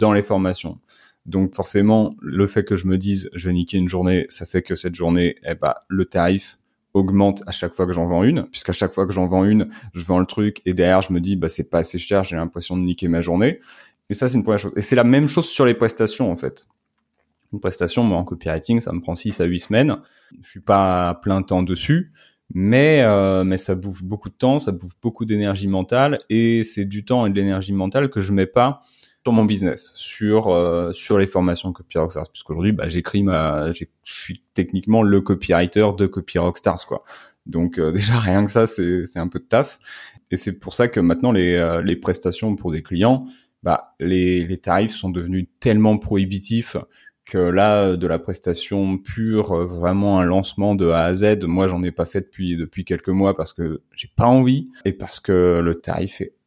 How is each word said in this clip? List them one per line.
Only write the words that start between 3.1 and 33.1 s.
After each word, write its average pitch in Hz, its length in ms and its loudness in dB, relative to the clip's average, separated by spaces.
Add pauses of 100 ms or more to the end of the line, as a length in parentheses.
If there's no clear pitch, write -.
je 87 140 -6
vais 90 60 2
niquer 87 240 0
une 92 100 2
journée », 90 420 0
ça - 160 -12
fait 92 160 -2
que 92 120 -6
cette 87 220 -8
journée, 87 480 2
eh - 100 -6
ben, 71 200 -2 (120)
le 95 200 -2
tarif 90 520 -2 (340)
augmente 98 540 2
à 95 60 -10
chaque - 220 -6
fois 92 120 0
que 90 60 -4
j'en 85 140 -2
vends 87 180 2
une, 151 220 2
puisqu'à - 260 -8
chaque 92 200 -2
fois 95 140 -2
que 98 60 -6
j'en 92 140 0
vends 92 180 2
une, 107 260 4 (240)
je 87 100 -10
vends 90 140 2
le 92 80 2
truc 104 400 -4
et 92 80 0
derrière 92 280 4
je 92 100 -6
me 87 80 0
dis « 95 160 -2
bah, 82 120 -2
c'est - 220 -8
pas 85 80 0
assez 85 220 -4
cher, 98 240 -2
j'ai 87 100 -10
l'impression 85 420 -6
de 92 60 0
niquer 90 240 -2
ma 85 140 0
journée ». 92 400 0 (500)
Et - 40 -6
ça, 127 140 -2
c'est 123 100 0
une 101 40 0
première 107 160 0
chose. - 160 -6
Et 104 80 -2
c'est 127 140 2
la 120 80 6
même 139 240 6
chose 165 180 0
sur - 180 2
les 120 100 4
prestations 113 580 0
en 85 40 -4
fait. - 300 -10 (840)
Une 104 80 -10
prestation, 92 420 -2
moi, 98 160 2
en 90 60 -2
copywriting, 85 560 -2
ça 85 120 -8
me 85 80 -4
prend 85 140 -6
six 101 260 -6
à 87 40 2
huit 87 160 0
semaines. 120 380 0 (440)
Je - 80 -20
suis 95 100 -18
pas 92 500 2
à 87 40 -4
plein 95 280 -2
temps 92 200 0
dessus, 143 500 -2 (400)
mais, 131 500 4
euh, 95 420 4
mais 95 120 0
ça 92 200 -4
bouffe 92 260 -10
beaucoup 101 260 -8
de - 60 -16
temps, 135 240 2
ça 117 140 -4
bouffe 87 280 -12
beaucoup 117 240 -6
d'énergie 101 440 -2
mentale, 120 500 0 (100)
et 117 360 2
c'est 107 200 -6
du 104 200 -8
temps 123 200 0
et 104 60 0
de 98 60 0
l'énergie 98 360 -2
mentale 98 380 0
que 107 100 -2
je 98 120 -2
mets 95 140 4
pas 127 360 2 (400)
sur 123 100 0
mon 113 120 4
business, 98 500 -2
sur, 107 540 -2
euh, 87 440 2
sur - 260 0
les 98 100 2
formations 90 440 -2
Copy - 260 -8
Rockstars, 80 340 -4
puisqu'aujourd'hui, 87 400 -2
bah, 85 160 -4
j'écris 87 340 -2